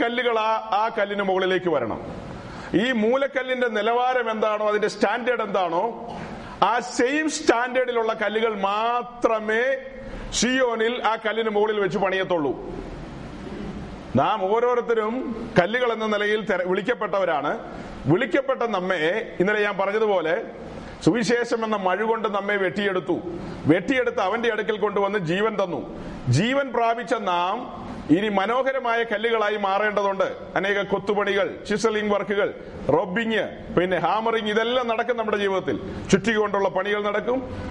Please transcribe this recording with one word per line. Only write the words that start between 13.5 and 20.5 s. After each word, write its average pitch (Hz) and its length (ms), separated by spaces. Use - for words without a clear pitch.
നാം 190 400
ഓരോരുത്തരും 233 920
കല്ലുകൾ 226 340
എന്ന 220 120
നിലയിൽ 208 400
തെര-, 185 220
വിളിക്കപ്പെട്ടവരാണ്. 190 920
വിളിക്കപ്പെട്ട 247 580
നമ്മെ, 185 760
ഇന്നലെ 208 240
ഞാൻ 202 140
പറഞ്ഞതുപോലെ, 196 680